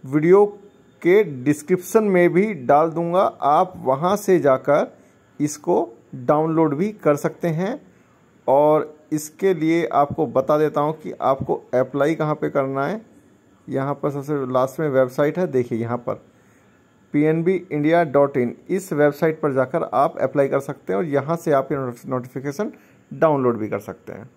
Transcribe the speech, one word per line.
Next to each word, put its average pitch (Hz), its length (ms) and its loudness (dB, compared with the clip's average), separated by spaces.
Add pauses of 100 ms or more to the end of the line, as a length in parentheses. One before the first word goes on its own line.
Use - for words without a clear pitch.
वीडियो 160 400 4 (580)
के 190 200 4 (220)
डिस्क्रिप्शन 180 600 0
में 175 260 4
भी 202 240 2
डाल 143 340 2
दूंगा, 170 320 -2
आप 175 560 0
वहाँ 139 380 0
से 190 240 2
जाकर 143 520 2 (480)
इसको 170 480 -2 (280)
डाउनलोड 156 580 0
भी 190 200 -2
कर 147 220 2
सकते 160 340 -4
हैं। 190 300 -4 (680)
और 147 480 2 (180)
इसके 180 420 -2
लिए 160 400 0
आपको 143 340 0
बता 135 300 0
देता 147 220 0
हूँ 147 140 0
कि 127 180 -14 (100)
आपको 135 320 0 (200)
अप्लाई 139 400 0
कहाँ 151 200 -2
पे 151 160 -4
करना 139 360 -2
है। 202 140 -6 (680)
यहाँ 135 260 -4
पर 143 160 -4
सबसे 143 420 -6
लास्ट 131 280 0
में 156 100 0
वेबसाइट 131 480 2
है, 180 100 0
देखिए 123 300 -2
यहाँ 117 200 -4
पर 107 240 -8 (920)
पी 147 80 2
एन 156 200 2
बी 180 100 2 (200)
इंडिया 156 320 2
डॉट 143 320 2
इन, 123 180 0 (140)
इस 185 240 -4
वेबसाइट 147 480 0
पर 147 120 0
जाकर 131 300 0 (120)
आप 135 240 2
अप्लाई 139 300 0
कर 139 120 0
सकते 143 320 -8
हैं 190 60 0
और 196 80 0
यहाँ 139 300 0
से 165 160 -2
आप 135 200 2
ये 143 60 -2 (300)
नोटिफिकेशन 135 640 -6 (380)
डाउनलोड 135 480 2
भी 104 100 -4
कर 101 120 -4
सकते - 320 -14
हैं। 104 240 -16